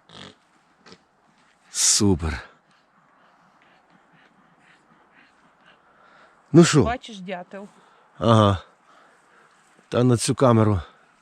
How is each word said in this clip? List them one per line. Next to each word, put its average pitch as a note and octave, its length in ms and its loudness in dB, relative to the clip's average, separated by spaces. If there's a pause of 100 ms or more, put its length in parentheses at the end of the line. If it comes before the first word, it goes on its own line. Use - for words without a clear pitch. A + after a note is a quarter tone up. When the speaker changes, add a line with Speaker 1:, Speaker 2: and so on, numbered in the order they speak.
(1700)
Speaker 1:
Супер. E2 760 -4 (4000)
Ну E3 120 8
що? D3+ 180 2
Speaker 2:
Бачиш, A3+ 380 -8
дятел. F#3+ 480 -16 (500)
Speaker 1:
Ага. G#2+ 440 2 (1300)
Та B2 160 -2
на B2 120 2
цю B2+ 180 -4
камеру A2 460 2 (420)